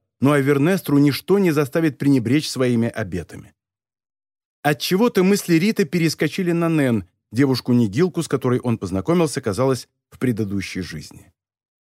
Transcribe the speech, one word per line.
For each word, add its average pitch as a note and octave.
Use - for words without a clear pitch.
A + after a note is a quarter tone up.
но C3+
Авернестру D3
ничто C#3+
не F3+
заставит D3+
пренебречь C#3
своими B2
обетами. F#2
Отчего-то F#3
мысли F#3+
Риты G3+
перескочили E3+
на E3+
Нэн, B2+
девушку-нигилку, B2
с -
которой B2+
он A#2
познакомился, C3
казалось, B2
в -
предыдущей G2+
жизни. -